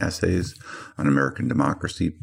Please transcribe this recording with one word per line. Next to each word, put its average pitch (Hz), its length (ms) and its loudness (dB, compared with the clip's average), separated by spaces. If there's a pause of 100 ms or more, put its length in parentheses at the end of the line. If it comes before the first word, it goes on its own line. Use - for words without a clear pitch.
essays 87 580 0 (380)
on - 100 0
American 69 400 2
democracy, 78 760 0